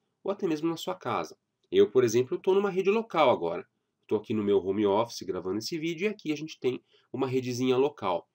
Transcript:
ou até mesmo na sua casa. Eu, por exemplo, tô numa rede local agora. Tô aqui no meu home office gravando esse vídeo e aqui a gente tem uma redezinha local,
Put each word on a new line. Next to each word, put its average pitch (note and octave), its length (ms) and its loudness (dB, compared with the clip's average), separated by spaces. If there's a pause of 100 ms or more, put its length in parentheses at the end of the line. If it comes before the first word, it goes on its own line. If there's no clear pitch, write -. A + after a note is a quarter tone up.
(240)
ou G3 80 -2
até G3+ 160 -4
mesmo D#3 200 -2
na E3 80 -2
sua F#3 200 -8
casa. G2 420 -6 (320)
Eu, G2 180 6
por B2+ 140 4
exemplo, B2+ 340 2
tô F#3 160 0
numa G3 160 2
rede F#3 220 0
local F#3+ 400 2
agora. E2+ 360 -2 (420)
Tô A2 80 2
aqui G#2 180 -6
no G#2+ 80 0
meu G2+ 160 4
home G2 260 0
office G#2 380 0
gravando F2+ 360 -6
esse D#3 200 -6
vídeo E3 260 -6
e G#3+ 40 -2
aqui G3 240 -6
a D3 40 -2
gente D3+ 220 -14
tem B2+ 240 -4 (280)
uma C3+ 160 -2
redezinha B2+ 520 0
local, A2+ 560 -2